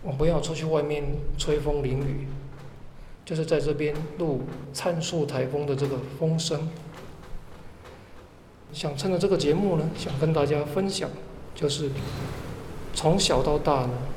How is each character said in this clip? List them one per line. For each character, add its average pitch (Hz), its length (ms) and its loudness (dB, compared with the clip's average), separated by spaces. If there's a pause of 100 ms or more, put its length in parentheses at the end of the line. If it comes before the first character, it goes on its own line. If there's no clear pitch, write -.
我 175 80 -6
不 135 140 2
要 160 160 6
出 165 140 -2
去 151 100 -4
外 156 180 2
面 147 220 0 (320)
吹 151 240 2
风 147 220 2
淋 131 160 2
雨， - 280 0 (960)
就 165 120 -4
是 160 80 0
在 156 160 4
这 147 140 2
边 147 200 0 (240)
录 147 240 0 (300)
灿 170 280 0
数 160 260 0
台 135 200 0
风 143 200 -2
的 139 100 0
这 139 100 0
个 131 120 -2 (200)
风 160 200 2
声。 160 300 -2 (2000)
想 147 240 -4
趁 185 160 0
着 175 60 2
这 190 100 4
个 190 80 6
节 143 160 4
目 185 240 4
呢， 156 200 2
想 131 220 -4
跟 160 140 4
大 147 140 6
家 147 180 2
分 190 240 0
享， 185 220 -2 (440)
就 151 140 0
是 143 220 0 (1040)
从 165 240 6
小 135 240 6
到 151 160 4
大 143 240 4
呢 123 80 2 (260)